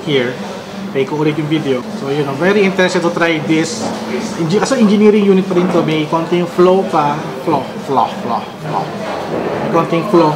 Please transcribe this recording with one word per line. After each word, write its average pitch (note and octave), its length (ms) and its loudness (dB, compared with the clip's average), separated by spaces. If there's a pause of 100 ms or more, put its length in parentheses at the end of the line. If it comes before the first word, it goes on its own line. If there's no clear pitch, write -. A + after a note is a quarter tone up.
here. B2+ 320 0 (540)
Play C3+ 160 0
ko D3+ 160 -4
ulit D3+ 160 0
yung D3+ 100 -4
video. C#3+ 320 0 (220)
So, C#3 100 -6
yun, D3 160 0
I'm - 80 -4
very G3 300 2
interested F#3 400 2
to E3+ 80 0
try E3 320 0
this. D#3+ 340 0 (640)
Engi-, E3+ 180 2
kasi A#3+ 220 0
engineering G#3 400 6
unit F#3+ 240 4
pa F#3+ 80 -4
rin F3+ 180 2
to. E3 140 2
May D#3 240 0
konting E3+ 400 0
flow F#3 400 4
pa. D3 240 0 (320)
Flow, D3 160 0 (260)
flow, B2 220 2 (160)
flow, A2 160 -4
flow. - 420 -8 (800)
May - 80 -4
konting E3 380 0
flow. D#3+ 260 4